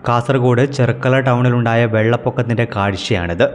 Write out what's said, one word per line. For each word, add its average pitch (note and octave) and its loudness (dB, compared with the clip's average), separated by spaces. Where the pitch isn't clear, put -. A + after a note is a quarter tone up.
കാസർഗോഡ് B2 2
ചെർക്കള B2+ 0
ടൗണിലുണ്ടായ A#2+ 2
വെള്ളപ്പൊക്കത്തിൻ്റെ A#2 0
കാഴ്ചയാണിത്. G2 -2